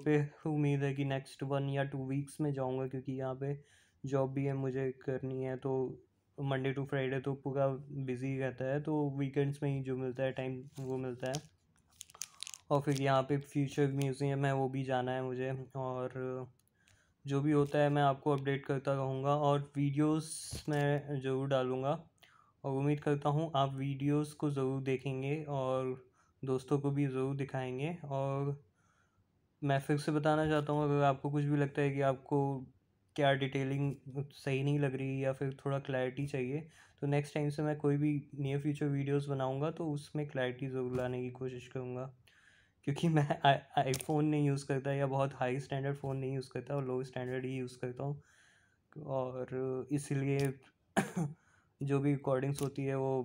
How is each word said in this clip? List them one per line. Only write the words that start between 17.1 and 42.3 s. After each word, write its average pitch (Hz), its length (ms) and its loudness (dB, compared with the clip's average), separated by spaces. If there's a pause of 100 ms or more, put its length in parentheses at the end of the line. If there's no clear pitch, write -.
जो 139 160 0
भी 151 100 4
होता 143 280 4
है, 147 100 6
मैं 143 120 4
आपको 139 300 4
अपडेट 139 340 0
करता 139 280 0
रहूँगा, 135 420 0
और 143 400 4
वीडियोज़ 151 540 2 (400)
मैं 143 520 2
ज़रूर 135 260 0
डालूँगा। 131 560 2 (600)
और 139 100 -2
उम्मीद 143 260 2
करता 147 300 2
हूँ 156 260 2
आप 135 200 4
वीडियोज़ 143 600 0
को 151 140 0
ज़रूर 135 320 0
देखेंगे 135 600 -2
और 131 680 -2 (360)
दोस्तों 135 340 2
को 139 120 0
भी 143 160 2
ज़रूर 131 280 0
दिखाएंगे। 135 680 -4
और 139 600 -2 (1000)
मैं 139 160 4
फिर 147 180 0
से 147 140 -2
बताना 151 380 4
चाहता 147 240 2
हूँ, 147 100 2
अगर 143 200 4
आपको 139 260 4
कुछ 147 140 2
भी 147 140 2
लगता 143 240 2
है 139 100 4
कि 139 100 0
आपको 135 640 0 (500)
क्या 139 180 6
डिटेलिंग 139 640 0 (360)
सही 135 320 -2
नहीं 143 160 4
लग 139 160 2
रही 135 280 -2
या 135 100 2
फिर 139 320 -4
थोड़ा 139 140 0
क्लैरिटी 131 480 -2
चाहिए, 139 420 -4 (320)
तो 143 60 0
नेक्स्ट 143 260 2
टाइम 147 160 0
से 151 140 -2
मैं 151 140 0
कोई 143 200 2
भी 147 320 0 (100)
नियर 139 200 0
फ्यूचर 147 260 -2
वीडियोज़ 143 440 0
बनाऊँगा, 135 420 0
तो 160 200 -4
उसमें 147 360 -4
क्लैरिटी 127 400 -2
ज़रूर 127 300 -2
लाने 123 240 -2
की 127 100 -4
कोशिश 123 360 -8
करूँगा। 127 460 -8 (680)